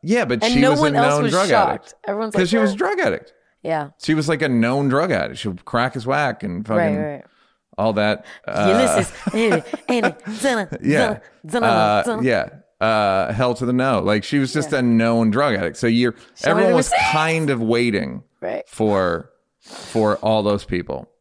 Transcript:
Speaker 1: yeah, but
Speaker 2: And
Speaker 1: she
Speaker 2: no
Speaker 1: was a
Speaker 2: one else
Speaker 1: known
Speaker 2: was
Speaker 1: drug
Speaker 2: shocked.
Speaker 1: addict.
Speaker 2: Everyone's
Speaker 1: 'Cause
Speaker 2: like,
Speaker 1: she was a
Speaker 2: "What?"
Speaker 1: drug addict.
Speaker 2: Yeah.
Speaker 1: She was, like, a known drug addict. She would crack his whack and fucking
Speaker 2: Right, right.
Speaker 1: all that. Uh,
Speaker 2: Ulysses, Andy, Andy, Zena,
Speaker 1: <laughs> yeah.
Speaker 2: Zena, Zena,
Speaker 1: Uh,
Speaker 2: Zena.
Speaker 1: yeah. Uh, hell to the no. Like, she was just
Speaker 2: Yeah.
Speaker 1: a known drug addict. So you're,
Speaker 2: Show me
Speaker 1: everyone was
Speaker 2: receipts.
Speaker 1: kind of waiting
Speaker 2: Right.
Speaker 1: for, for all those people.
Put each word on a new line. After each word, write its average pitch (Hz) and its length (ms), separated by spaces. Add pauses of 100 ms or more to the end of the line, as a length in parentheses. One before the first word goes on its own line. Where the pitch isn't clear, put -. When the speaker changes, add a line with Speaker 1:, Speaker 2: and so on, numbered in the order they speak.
Speaker 1:
yeah, 214 220
but 123 180
Speaker 2:
And 233 120
Speaker 1:
she - 60
Speaker 2:
no - 100
Speaker 1:
was - 80
a 302 60
Speaker 2:
one 143 120
else 143 200
Speaker 1:
known 147 80
Speaker 2:
was - 80
Speaker 1:
drug 185 180
Speaker 2:
shocked. 214 200
Speaker 1:
addict. - 240 (140)
Speaker 2:
Everyone's 208 260
Speaker 1:
'Cause 190 100
Speaker 2:
like, 175 40
Speaker 1:
she 208 80
was 214 140
a - 20
Speaker 2:
"What?" 202 60
Speaker 1:
drug 370 220
addict. - 340 (280)
Speaker 2:
Yeah. 151 280 (120)
Speaker 1:
She 156 120
was, 151 120
like, 156 140
a 156 80
known 127 400
drug 151 240
addict. 67 260
She 110 100
would 90 180
crack 123 260
his 117 140
whack 135 360
and 90 240
fucking 110 300
Speaker 2:
Right, 151 200
right. - 80 (520)
Speaker 1:
all 107 160
that. 104 320 (240)
Uh, 104 200
Speaker 2:
Ulysses, 196 440 (220)
Andy, 214 280 (280)
Andy, 233 240 (180)
Zena, 220 420
Speaker 1:
<laughs> - 80
yeah. 147 160
Speaker 2:
Zena, - 240 (280)
Zena, 233 160
Speaker 1:
Uh, 107 380
Speaker 2:
Zena. 113 180
Speaker 1:
yeah. 113 260 (380)
Uh, 101 480
hell 123 180
to 120 140
the 123 80
no. 127 260
Like, 104 240
she 147 140
was 131 160
just 147 180
Speaker 2:
Yeah. 143 60
Speaker 1:
a 127 40
known 117 480
drug 127 260
addict. 87 200
So 123 100
you're, 117 280 (220)
Speaker 2:
Show - 100
me 147 60
Speaker 1:
everyone - 240
was - 140
Speaker 2:
receipts. 784 220
Speaker 1:
kind 160 380
of 123 100
waiting 110 640 (180)
Speaker 2:
Right. - 260
Speaker 1:
for, 95 640 (320)
for - 560
all 107 260
those 101 220
people. 78 460 (100)